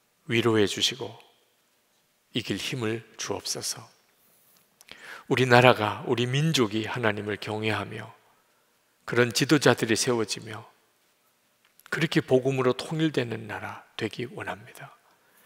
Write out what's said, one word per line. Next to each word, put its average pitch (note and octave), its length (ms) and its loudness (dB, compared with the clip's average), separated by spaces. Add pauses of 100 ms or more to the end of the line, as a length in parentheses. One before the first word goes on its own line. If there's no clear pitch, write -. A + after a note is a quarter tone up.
(280)
위로해 A2 380 4
주시고, G#2+ 540 -4 (1120)
이길 - 220 -4
힘을 A#2 500 -6 (120)
주옵소서. - 680 -8 (1400)
우리나라가, A#2+ 800 6
우리 B2 180 0
민족이 B2+ 600 0
하나님을 G#2 520 -2
경외하며 G#2+ 760 -6 (880)
그런 A#2+ 300 2
지도자들이 B2 640 4
세워지며 A2+ 800 -4 (1120)
그렇게 D#3+ 320 0
복음으로 B2+ 520 2
통일되는 B2+ 720 -4
나라 G2+ 360 -12 (120)
되기 A#2 360 -6
원합니다. G#2+ 640 -14 (500)